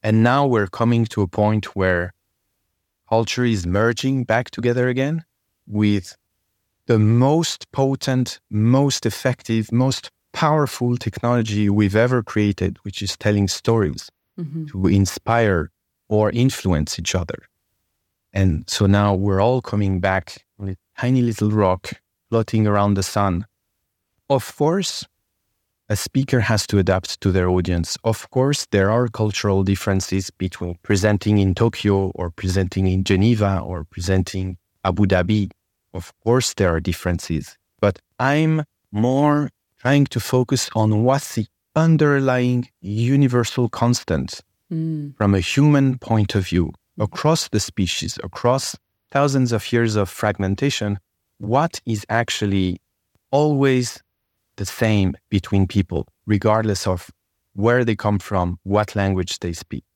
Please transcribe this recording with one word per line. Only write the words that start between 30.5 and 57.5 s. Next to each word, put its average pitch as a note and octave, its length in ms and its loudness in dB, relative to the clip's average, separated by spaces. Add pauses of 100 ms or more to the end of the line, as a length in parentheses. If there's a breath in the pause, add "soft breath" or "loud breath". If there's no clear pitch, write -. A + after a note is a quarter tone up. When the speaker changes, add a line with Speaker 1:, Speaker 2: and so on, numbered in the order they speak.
Speaker 1:
presenting G#2 540 2
in F#2+ 180 2
Tokyo G2+ 580 0
or F2 160 -6
presenting F#2+ 560 -2
in F#2+ 160 2
Geneva G2+ 560 2
or E2 320 -8
presenting F#2+ 640 -2 (280)
Abu F#2+ 220 2
Dhabi. F#2+ 440 0 (420)
Of F2 200 -12 (100)
course, B2 320 0
there F2+ 180 2
are E2 80 0
differences. E2+ 800 -4 (220)
But G2+ 180 0 (220)
I'm D#3 420 0 (300)
more C#3 580 0 (300)
trying C#3 260 4
to - 140 -4
focus B2+ 560 -2
on G#2+ 260 2
what's C3+ 320 0
the A2 140 -4 (260)
underlying C3+ 920 2 (120)
universal B2 880 0
constant - 720 -2 (320)
Speaker 2:
Mm. D#3+ 440 -6
Speaker 1:
from G2+ 180 2
a F#2+ 60 2
human C#3 580 2
point G#2+ 360 0
of F#2+ 140 0
view, F2 240 0 (260)
across D3+ 500 -2
the G#2+ 120 0
species, - 640 -6
across - 520 -2 (360)
thousands C3+ 400 2
of - 200 -4
years A#2 240 2
of G2+ 140 0
fragmentation, G2+ 880 -2 (400)
what C3 480 -2
is G#2+ 240 -4
actually G2+ 720 -2 (500)
always C#3 720 2 (540)
the G2+ 100 -6
same G#2 480 0 (160)
between G2 360 2
people, F2+ 400 -2 (200)
regardless G#2+ 600 0
of F#2 240 -4 (440)